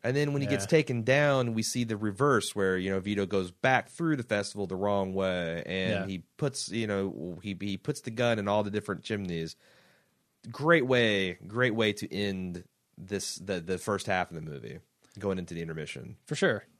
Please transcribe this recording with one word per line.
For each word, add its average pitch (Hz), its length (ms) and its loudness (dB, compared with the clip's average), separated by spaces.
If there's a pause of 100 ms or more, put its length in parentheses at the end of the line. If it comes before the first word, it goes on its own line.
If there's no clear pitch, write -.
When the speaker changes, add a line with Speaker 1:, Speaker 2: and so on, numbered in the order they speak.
Speaker 1:
And 123 120 2
then 147 160 2
when 139 100 0
he 135 60 -2
gets 139 160 0
Speaker 2:
Yeah. - 60 -10
Speaker 1:
taken 143 320 4
down, 131 520 4
we 110 80 0
see 123 220 -2
the 110 120 -2
reverse 107 580 2
where, 95 240 2
you 92 100 -2
know, 95 120 0
Vito 101 260 0
goes 90 240 0
back 127 400 2
through 160 260 0
the 123 60 -4
festival 104 460 -2
the 92 80 -4
wrong 98 360 2
way, 90 540 0
and 92 240 0
Speaker 2:
Yeah. 95 160 -2
Speaker 1:
he 92 160 -6 (140)
puts, - 320 -4
you 113 180 -2
know, 92 560 -2
he, 101 180 -4
he 98 160 -4
puts - 260 -4
the - 100 -10
gun 120 260 2
in 101 80 0
all 104 160 4
the 104 80 -2
different 101 320 -2
chimneys. 87 540 -4 (960)
Great 151 340 4
way, 107 480 4 (140)
great 117 260 2
way 110 200 2
to - 200 -8
end 92 480 -4 (340)
this, 98 400 -6
the, 92 240 -4
the 90 160 -4
first 101 300 -2
half 92 240 0
of 82 60 -10
the 80 40 -8
movie, 73 380 -10 (400)
going 98 200 -2
into 90 160 -8
the 85 80 -6
intermission. 80 540 -10 (100)
Speaker 2:
For 151 100 -4
sure. 120 280 0 (160)